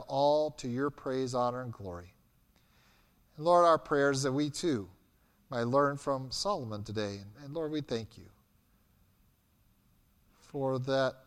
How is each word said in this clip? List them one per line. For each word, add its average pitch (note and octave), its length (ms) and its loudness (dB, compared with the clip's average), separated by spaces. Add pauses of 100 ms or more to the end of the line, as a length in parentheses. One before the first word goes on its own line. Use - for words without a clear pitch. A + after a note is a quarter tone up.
all D3 440 2
to - 160 -10
your C3 200 -2
praise, C3 460 -4
honor, B2 260 0
and B2 120 -10
glory. F2+ 420 -14 (1200)
And D3+ 80 -8
Lord, F3 220 8
our E3 100 8
prayer C#3+ 340 4
is C3+ 120 0
that C3+ 100 0
we D3 160 0
too C3 400 -2 (600)
might A#2+ 160 -2
learn C#3+ 320 4
from C3+ 360 -4
Solomon A#2+ 500 -4
today. G#2 360 -6
And, G2+ 120 -16 (140)
and C#3 100 -12
Lord, D#3+ 160 -4
we D3+ 100 -4
thank A2+ 380 -8
you G2+ 60 -20 (2250)
for C3+ 400 -4
that C3+ 340 0 (120)